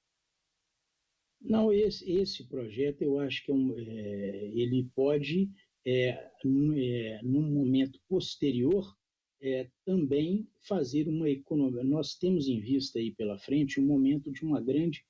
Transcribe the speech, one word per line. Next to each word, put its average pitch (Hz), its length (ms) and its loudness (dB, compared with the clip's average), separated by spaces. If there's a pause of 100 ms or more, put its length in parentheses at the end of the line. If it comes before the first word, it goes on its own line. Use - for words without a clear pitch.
(1400)
Não, 220 300 2
esse, 202 400 2
esse 190 340 -2
projeto 127 580 -4
eu 143 160 2
acho 135 240 -4
que - 80 -4
é - 20 2
um, 131 240 2
é, 104 760 -6
ele 120 420 0
pode, 147 540 0 (360)
é, 127 460 0 (120)
num, 139 320 2
é, 117 480 -2
num 135 200 2
momento 135 560 0 (100)
posterior, 170 840 0 (460)
é, 131 280 -4 (160)
também 175 640 0 (140)
fazer 151 460 -2
uma 156 220 0
economia. 135 540 0
Nós 147 320 0
temos 175 320 0
em 120 120 0
vista 127 400 -2
aí 113 120 -2
pela 101 260 -4
frente 139 420 0
um 135 60 4
momento 143 460 2
de 135 120 -10
uma 147 160 0
grande 147 500 0